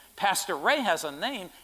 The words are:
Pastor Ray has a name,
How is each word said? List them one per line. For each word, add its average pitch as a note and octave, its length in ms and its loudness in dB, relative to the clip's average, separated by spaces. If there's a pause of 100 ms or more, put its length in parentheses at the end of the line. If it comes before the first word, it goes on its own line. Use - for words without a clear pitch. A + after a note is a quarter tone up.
(160)
Pastor F#3+ 420 0
Ray B3 240 2
has F3 220 2
a D3+ 80 -4
name, F#3 400 -6 (120)